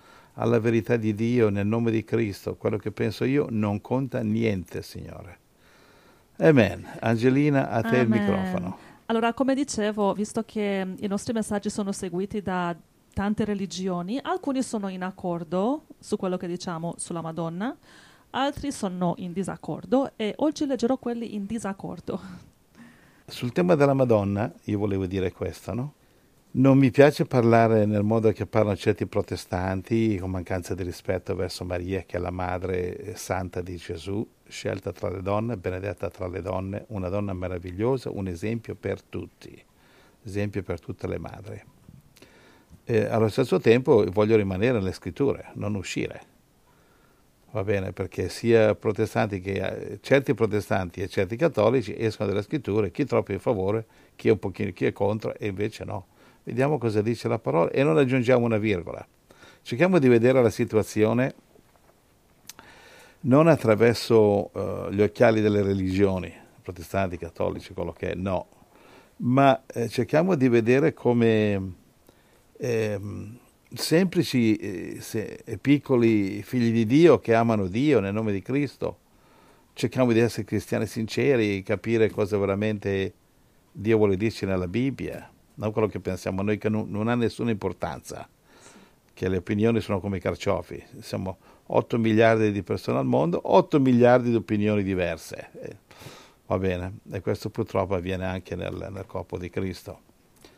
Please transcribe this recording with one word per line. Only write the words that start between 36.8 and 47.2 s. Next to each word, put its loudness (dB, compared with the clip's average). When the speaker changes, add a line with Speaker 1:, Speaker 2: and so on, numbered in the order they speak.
Speaker 1:
una -6
donna -4
meravigliosa, -4
un -6
esempio -6
per -6
tutti, -14
esempio -4
per -8
tutte -10
le -4
madri. -14
E 2
allo 2
stesso 0
tempo 6
voglio 4
rimanere 0
nelle -2
scritture, -4
non -6
uscire. -8